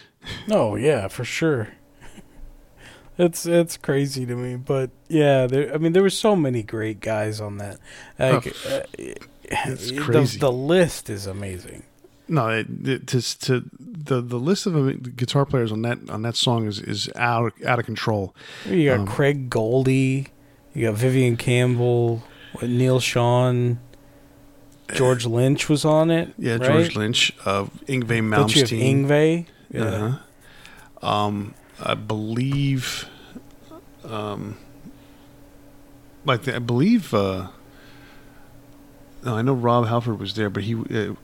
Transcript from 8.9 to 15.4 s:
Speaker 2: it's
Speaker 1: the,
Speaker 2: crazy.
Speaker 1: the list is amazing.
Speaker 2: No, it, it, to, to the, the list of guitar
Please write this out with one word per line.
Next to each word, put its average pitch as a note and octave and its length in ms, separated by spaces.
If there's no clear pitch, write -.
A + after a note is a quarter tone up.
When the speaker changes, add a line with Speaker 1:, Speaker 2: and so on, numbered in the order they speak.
Speaker 2:
it's - 460
Speaker 1:
the, C3 80
Speaker 2:
crazy. B2 400
Speaker 1:
the C#3+ 120
list D3 600
is G2 160
amazing. F#2+ 560
Speaker 2:
No, C3+ 220
it, A2+ 180
it, B2+ 200
to, - 320
to B2+ 240
the, D3+ 440
the B2 160
list E3+ 260
of C3+ 500
guitar B2 300